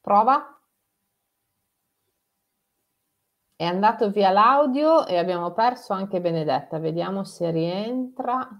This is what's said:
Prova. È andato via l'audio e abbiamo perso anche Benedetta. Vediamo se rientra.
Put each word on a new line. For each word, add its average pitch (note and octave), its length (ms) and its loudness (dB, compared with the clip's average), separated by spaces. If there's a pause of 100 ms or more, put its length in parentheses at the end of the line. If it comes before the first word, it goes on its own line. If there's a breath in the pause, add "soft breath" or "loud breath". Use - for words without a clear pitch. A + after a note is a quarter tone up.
Prova. A3+ 580 2 (3000)
È D#3+ 100 -8
andato G3+ 460 0
via G3 200 2
l'audio C#4 760 4
e F3+ 120 -2
abbiamo F3 340 -2
perso A#3+ 400 -2
anche F#3+ 300 -4
Benedetta. D#3+ 560 -4
Vediamo E3+ 460 -6
se F3 260 -6
rientra. A#3+ 1000 -4 (120)